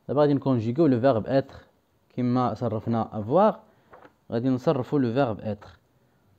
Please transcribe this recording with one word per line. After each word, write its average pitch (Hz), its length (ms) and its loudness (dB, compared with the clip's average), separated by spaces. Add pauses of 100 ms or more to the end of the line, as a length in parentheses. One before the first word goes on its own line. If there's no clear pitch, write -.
D'abord, 139 160 2
غادي 147 100 4
نكونجيكيو 127 540 0
le 131 100 4
verbe 113 300 2
être - 400 -2 (420)
كما 123 440 0
صرفنا 113 600 -4
avoir. 151 460 0 (720)
غادي 120 180 -2
نصرفوا 131 500 0
le 123 120 0
verbe 120 320 0
être. - 360 -10 (600)